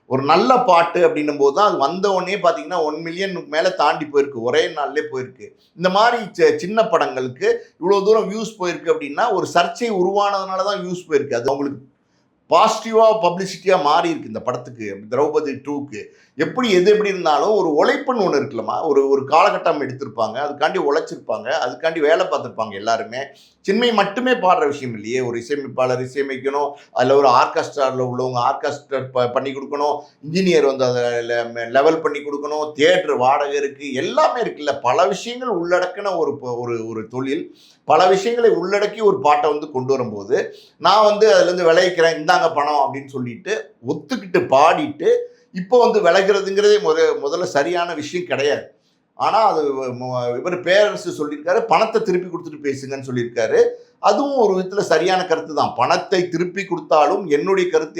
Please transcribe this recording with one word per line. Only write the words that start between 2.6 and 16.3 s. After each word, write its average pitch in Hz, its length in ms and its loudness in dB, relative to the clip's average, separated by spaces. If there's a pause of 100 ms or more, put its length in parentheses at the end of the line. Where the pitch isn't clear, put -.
ஒன் 151 180 -6
மில்லியனுக்கு 170 520 -6
மேல 185 120 2
தாண்டி 160 360 0
போயிருக்கு, 139 440 -2
ஒரே 151 180 2
நாள்லயே 151 460 -6
போயிருக்கு. 127 340 -12 (280)
இந்த 175 140 0
மாதிரி 226 420 2
சி-, 156 260 4
சின்ன 190 360 0
படங்களுக்கு 131 540 -2 (320)
இவ்வளவு 196 260 2
தூரம் 208 260 2
வியூஸ் 214 280 -8
போயிருக்கு 165 360 -2
அப்படின்னா 156 380 -2
ஒரு 165 200 -2
சர்ச்சை 180 380 0 (100)
உருவானதுனால 190 680 0
தான் 185 160 -4
வியூஸ் 180 240 -10
போயிருக்கு. 131 320 0
அது 135 100 -2
அவங்களுக்கு 143 420 -6 (560)
பாசிட்டிவா 220 560 4 (180)
பப்ளிசிட்டியா 180 600 0
மாறி 165 260 2
இருக்கு 135 240 -6
இந்த 110 140 -8
படத்துக்கு, 123 400 -6 (220)
திரௌபதி 151 440 0 (140)
டூக்கு. 143 340 -8 (360)